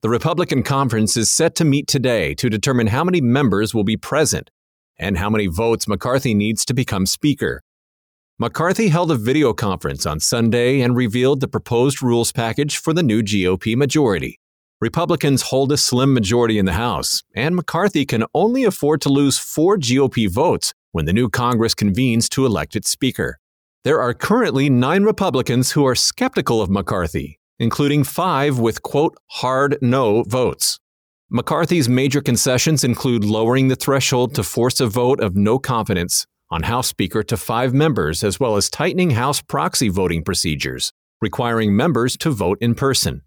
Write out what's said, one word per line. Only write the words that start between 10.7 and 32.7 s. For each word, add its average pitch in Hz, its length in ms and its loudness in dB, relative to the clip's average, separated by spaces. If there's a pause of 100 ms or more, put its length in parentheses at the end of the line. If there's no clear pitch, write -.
and 123 120 2
revealed 127 460 2
the 135 80 -2
proposed 123 520 0
rules 117 300 2
package 123 460 -2
for - 160 -2
the 170 100 0
new 113 220 2
G 98 200 0
O 92 120 2
P 110 180 -2
majority. 123 640 0 (420)
Republicans 151 640 0
hold 135 300 0
a 147 40 2
slim 135 380 2
majority 113 440 2
in 98 60 2
the 92 100 0
House, 104 500 -4 (100)
and 151 220 -2
McCarthy 170 500 0
can 113 160 0 (140)
only 233 260 0
afford 156 380 0
to - 80 -2
lose 139 280 2
four 180 400 0
G 127 220 0
O 135 100 4
P 110 200 0
votes 113 440 0 (200)
when 80 140 -2
the 82 60 0
new 117 160 2
Congress 120 460 0
convenes 113 540 0
to 135 180 0
elect 92 300 -2
its 101 120 -6
Speaker. - 520 -4 (420)
There 135 180 2
are 120 140 -2
currently 147 560 0
nine 135 320 2
Republicans 135 720 0
who 147 120 2
are 127 120 2
skeptical - 680 0
of 92 80 -2
McCarthy, 87 640 -2 (260)
including 143 440 2
five 143 560 0
with, 113 220 0
quote, - 340 0 (100)
"hard 135 540 0
no" 120 420 2
votes. 110 560 -2 (500)
McCarthy's 156 600 0
major 131 320 2
concessions 131 640 0